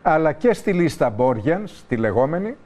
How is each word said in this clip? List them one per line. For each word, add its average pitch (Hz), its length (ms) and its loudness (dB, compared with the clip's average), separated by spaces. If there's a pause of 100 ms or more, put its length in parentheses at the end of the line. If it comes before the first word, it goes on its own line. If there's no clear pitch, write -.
αλλά 160 300 2
και 226 220 2
στη 202 200 -2
λίστα 160 360 0
Μπόριανς, 127 760 -2
τη 123 80 -2
λεγόμενη 135 600 -2 (100)